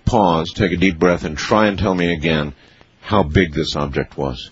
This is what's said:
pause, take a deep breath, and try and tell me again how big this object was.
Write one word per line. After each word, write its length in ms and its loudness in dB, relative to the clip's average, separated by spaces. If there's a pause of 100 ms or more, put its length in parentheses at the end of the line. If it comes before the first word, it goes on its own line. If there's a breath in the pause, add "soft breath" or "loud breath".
pause, 480 2
take 200 0
a 40 -2
deep 220 0
breath, 260 2
and 140 -6
try 300 2
and 100 -2
tell 160 0
me 180 0
again 400 -2 (480 soft breath)
how 220 0
big 320 2
this 200 -4
object 440 -4
was. 340 -6